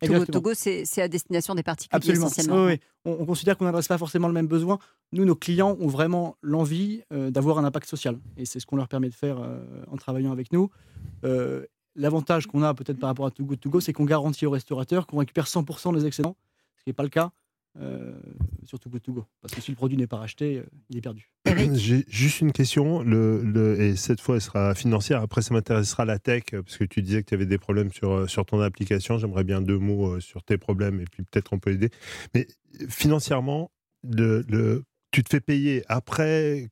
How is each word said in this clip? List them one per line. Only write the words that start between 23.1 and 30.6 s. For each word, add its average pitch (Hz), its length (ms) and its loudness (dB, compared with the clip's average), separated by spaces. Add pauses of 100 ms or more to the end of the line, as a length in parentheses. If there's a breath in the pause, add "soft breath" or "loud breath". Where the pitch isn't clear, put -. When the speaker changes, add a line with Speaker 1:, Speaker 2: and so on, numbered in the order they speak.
Speaker 3:
le, 107 380 4
et 104 160 4
cette 110 240 0
fois 127 160 2
elle 107 60 0
sera 101 320 0
financière, 113 480 2
après 110 200 0
ça 120 120 0
m'intéressera 110 500 2
la 110 140 -2
tech, 120 320 0
parce 95 260 -8
que - 80 0
tu 98 180 -2
disais 101 200 2
que 98 60 -14
tu - 60 0
avais 98 120 0
des 95 120 2
problèmes 101 320 0
sur, 98 200 -2
euh, 95 160 2
sur 92 180 -2
ton 104 160 0
application, 101 580 0
j'aimerais 98 260 0
bien 95 180 0
deux 98 160 2
mots, 101 340 0
euh, 90 80 -4
sur - 220 -14
tes 104 160 0
problèmes, 98 420 -2